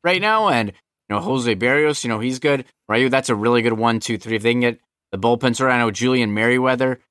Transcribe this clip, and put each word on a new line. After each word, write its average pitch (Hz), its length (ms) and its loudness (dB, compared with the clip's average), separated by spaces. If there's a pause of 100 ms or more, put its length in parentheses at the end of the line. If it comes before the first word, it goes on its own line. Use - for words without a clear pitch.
right 180 160 2
now. 214 300 2
And, 117 180 0
you - 480 -10
know, 101 40 -2
Jose 127 360 -2
Berrios, 143 480 0
you 120 40 -4
know, 110 120 -2
he's 127 180 -4
good. 139 280 -2 (240)
Ryu, 123 180 2
that's 131 220 0
a 117 40 0
really 117 280 2
good 117 100 0
one, 113 280 0
two, 110 180 -4
three. 113 180 -4
If 101 60 -4
they 117 100 2
can 123 80 0
get 120 200 -2 (320)
the 98 60 -6
bullpen 117 380 0
sorted, 131 180 2
I 123 40 2
know 117 120 0
Julian 117 440 0
Merriweather, 127 680 0 (100)